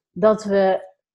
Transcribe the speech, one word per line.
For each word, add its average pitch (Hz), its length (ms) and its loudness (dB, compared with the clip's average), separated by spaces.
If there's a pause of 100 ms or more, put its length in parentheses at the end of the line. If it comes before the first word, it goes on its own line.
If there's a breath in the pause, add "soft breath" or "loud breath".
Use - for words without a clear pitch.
(120)
dat 214 320 0
we, 196 480 0 (240)